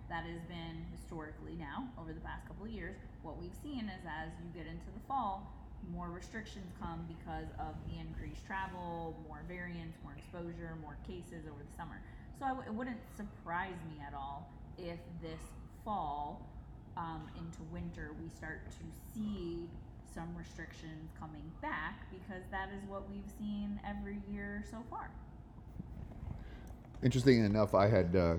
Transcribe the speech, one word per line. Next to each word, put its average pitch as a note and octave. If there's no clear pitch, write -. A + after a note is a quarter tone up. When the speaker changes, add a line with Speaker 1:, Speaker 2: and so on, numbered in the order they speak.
Speaker 1:
that E3
has E3+
been E3
historically D#3
now, E3+
over D#3+
the D#3
past D#3+
couple F3
of A#3
years, F#3+
what D#3
we've F3
seen B3+
is F#3
as D#3+
you E3+
get D#3+
into E3+
the -
fall, A3
more F3
restrictions F#3
come E3+
because D#3+
of D#3
the E3
increased D#3+
travel, F3
more D3+
variants, F3
more C#3+
exposure, E3+
more D3
cases E3+
over D3
the -
summer. C#3
So C#4+
I C4+
w-, C4
it G#3+
wouldn't B3
surprise F3+
me D3
at C#3+
all C#3+
if E3+
this D#3+
fall, D3+
um, D#3+
into E3
winter, E3+
we D#3+
start D#3
to -
see G3
some E3+
restrictions D#3+
coming D3+
back, F3+
because F#3
that F#3+
is G3
what G3
we've G3+
seen G#3
every G3+
year G3+
so A3+
far. A4
Speaker 2:
Interesting B2
enough, G#2
I G2
had, F#2
uh, E2+